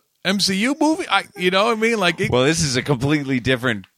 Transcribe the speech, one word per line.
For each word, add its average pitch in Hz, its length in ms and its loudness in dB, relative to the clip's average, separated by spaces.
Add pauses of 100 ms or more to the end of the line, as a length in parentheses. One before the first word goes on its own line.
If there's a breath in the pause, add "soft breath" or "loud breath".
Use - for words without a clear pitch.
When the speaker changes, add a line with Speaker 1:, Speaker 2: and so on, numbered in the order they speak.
(240)
Speaker 1:
M 196 160 0
C 190 160 0
U 240 240 0
movie? 320 280 2
I, 196 160 0 (120)
you 180 140 0
know 190 160 2
what 233 100 0
I 214 40 -6
mean? 226 180 0
Like, 175 220 0
it 190 100 -2
Speaker 2:
Well, 127 140 2
this 165 180 2
is 135 140 -2
a 123 60 0
completely 139 580 0
different 117 460 -2 (120)